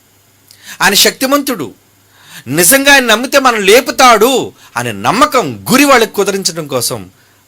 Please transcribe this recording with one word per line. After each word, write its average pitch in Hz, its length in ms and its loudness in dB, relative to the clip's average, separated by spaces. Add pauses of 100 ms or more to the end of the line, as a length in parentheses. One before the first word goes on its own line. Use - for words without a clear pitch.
(840)
ఆయన 190 120 0
శక్తిమంతుడు, 240 800 -2 (720)
నిజంగా 180 460 2
ఆయన 269 120 4
నమ్మితే 240 340 0
మనం 240 240 0
లేపుతాడు 233 880 2 (240)
అనే 120 160 -6
నమ్మకం, 135 800 -2
గురి 285 120 4
వాళ్ళకి 240 280 2
కుదిరించడం 190 540 -4
కోసం 120 440 -6 (380)